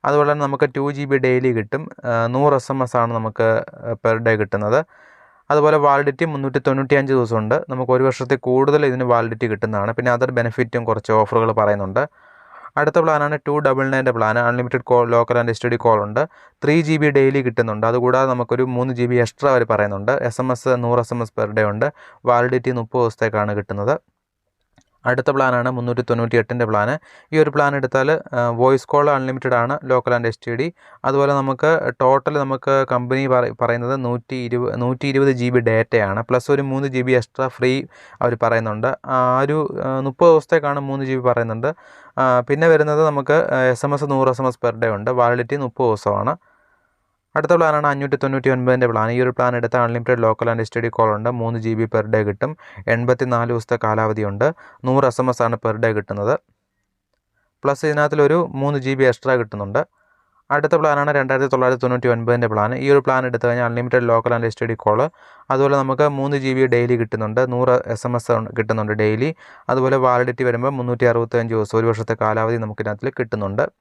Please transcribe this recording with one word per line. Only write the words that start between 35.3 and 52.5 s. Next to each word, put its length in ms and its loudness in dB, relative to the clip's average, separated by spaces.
ജി 120 0
ബി 140 4
ഡാറ്റയാണ്. 600 0
പ്ലസ് 240 0
ഒരു 180 0
മൂന്ന് 240 -4
ജി 120 0
ബി 120 4
എക്സ്ട്രാ 280 -6
ഫ്രീ 140 2
അവർ 100 0
പറയുന്നുണ്ട്. 460 0
ആ 20 2
ഒരു, 140 -2
ആ, 60 -4
മുപ്പത് 260 6
ദിവസത്തേക്കാണ് 560 0
മൂന്ന് 200 -6
ജി 100 0
ബി 100 -12
പറയുന്നുണ്ട്. 400 -2
ആ, 40 2
പിന്നെ 240 2
വരുന്നത് 360 2
നമുക്ക്, 280 0
ആ, 40 2
എസ് 120 -4
എം 100 0
എസ് 180 -4
നൂറ് 180 4
എസ് 100 -4
എം 80 0
എസ് 140 -10
പെർ 160 0
ഡേ 160 0
ഉണ്ട്. 140 -4
വാലിഡിറ്റി 440 0
മുപ്പത് 260 -2
ദിവസമാണ്. 420 -2
അടുത്ത 200 2
പ്ലാനാണ് 340 2
അഞ്ഞൂറ്റി 280 -2
തൊണ്ണൂറ്റി 320 0
ഒൻപതിൻ്റെ 380 2
പ്ലാൻ. 240 0
ഈ 100 0
ഒരു 120 0
പ്ലാൻ 220 0
എടുത്താൽ 280 0
അൺലിമിറ്റഡ് 380 0
ലോക്കൽ 280 2
and 120 -2
എസ് 100 -12
ടി 100 -2
ഡി 120 -2
കോൾ 200 2
ഉണ്ട്. 120 -4
മൂന്ന് 240 -4
ജി 140 0
ബി 160 0
പെർ 180 0
ഡേ 160 2
കിട്ടും. 240 -4